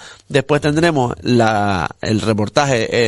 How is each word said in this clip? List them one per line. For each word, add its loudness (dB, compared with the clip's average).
Después 0
tendremos 0
la, 0
el -2
reportaje, 0